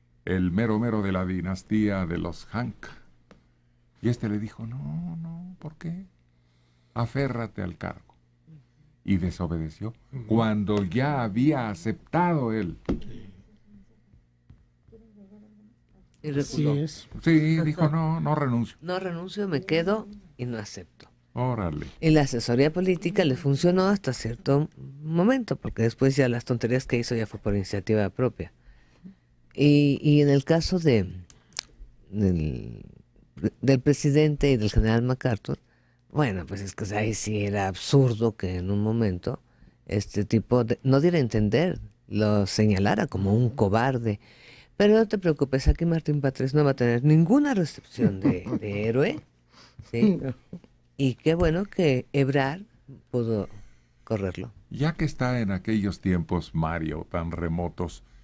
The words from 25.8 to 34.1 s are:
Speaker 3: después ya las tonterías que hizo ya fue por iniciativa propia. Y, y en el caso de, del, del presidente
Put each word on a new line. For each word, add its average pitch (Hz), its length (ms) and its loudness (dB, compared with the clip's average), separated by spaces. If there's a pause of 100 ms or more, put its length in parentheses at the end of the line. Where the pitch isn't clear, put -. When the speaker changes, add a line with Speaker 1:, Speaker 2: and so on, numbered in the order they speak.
Speaker 3:
después 131 340 2
ya 135 120 4
las 120 180 -2
tonterías 123 400 0
que 123 120 -2
hizo 120 160 -4
ya 113 120 -2
fue 107 120 -10
por 104 160 -2
iniciativa 101 540 0
propia. 107 440 -4 (1000)
Y, 143 480 4
y 147 200 6
en 143 80 4
el 139 140 4
caso 165 340 2
de, 123 280 4 (1040)
del, 76 720 -2 (800)
del 131 200 2
presidente 143 680 2